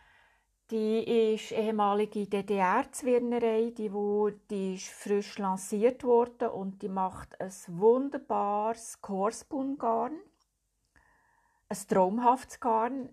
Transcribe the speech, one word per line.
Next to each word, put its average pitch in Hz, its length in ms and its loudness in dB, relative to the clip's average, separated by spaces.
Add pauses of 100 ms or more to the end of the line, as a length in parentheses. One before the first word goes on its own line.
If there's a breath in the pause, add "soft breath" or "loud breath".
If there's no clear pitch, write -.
(680 soft breath)
Die 220 640 2
ist - 200 -6
ehemalige 208 760 0
D-D-R-Zwirnerei. 226 1400 0
Die 214 200 -6
wurde, 208 480 0 (120)
die 190 240 -2
ist 190 140 -12
frisch 208 500 -4
lanciert 202 640 0
worden 240 460 2
und 196 340 -8
die 202 60 -6
macht 190 520 -6
ein 190 100 -8 (180)
wunderbares 220 1300 0
Core-Spun-Garn. 240 1160 -2 (1500 soft breath)
Ein - 200 -8
traumhaftes 233 720 2
Garn. 247 520 -2